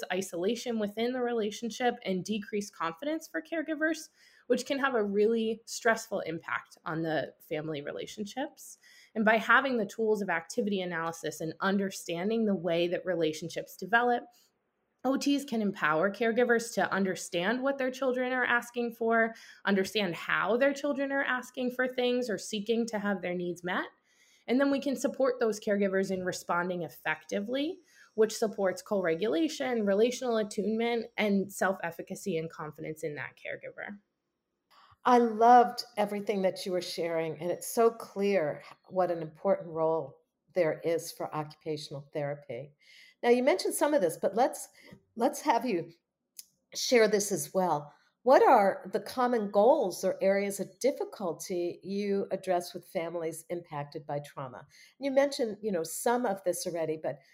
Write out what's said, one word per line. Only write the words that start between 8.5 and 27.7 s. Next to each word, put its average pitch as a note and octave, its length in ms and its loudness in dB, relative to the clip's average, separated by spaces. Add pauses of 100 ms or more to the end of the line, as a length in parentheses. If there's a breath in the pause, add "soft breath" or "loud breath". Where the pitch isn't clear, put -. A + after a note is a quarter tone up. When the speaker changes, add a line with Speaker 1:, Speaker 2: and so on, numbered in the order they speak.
Speaker 1:
And A3 100 0
by A3 120 6
having B3 400 4
the G#3 80 0
tools G#3+ 360 0
of F#3 80 -4
activity G3 520 -2
analysis E3 600 -4
and D#3+ 180 -4
understanding G3 840 0
the G3+ 80 2
way F3 360 2
that E3+ 160 -2
relationships E3 720 -2
develop, A#3+ 480 2 (800 soft breath)
O C4 120 2
Ts C#4 260 2
can A3+ 180 -2
empower F#3+ 480 2
caregivers A#3 640 2
to F3+ 180 2
understand F#3+ 680 0
what C#4 160 0
their C4 140 -2
children B3+ 400 -2
are B3+ 140 0
asking A#3+ 480 -2
for, A3+ 400 2 (320 loud breath)
understand F#3+ 500 0
how E3 400 0
their C#4 180 2
children C#4 380 -4
are C#4 120 0
asking B3 480 -4
for B3+ 160 -2
things B3 420 0
or F#3+ 80 -2
seeking A3+ 500 -2
to G#3+ 120 -4
have G3+ 220 -2
their F3+ 120 -4
needs F3 320 -6
met. A3 200 -2 (640 soft breath)
And B3 120 2
then C#4 120 4
we C#4 80 2
can C#4 160 -2
support C4 440 0
those A3 200 0
caregivers G3 520 0
in F#3 120 -4
responding F3 600 -2
effectively, G#3+ 960 -4 (360 soft breath)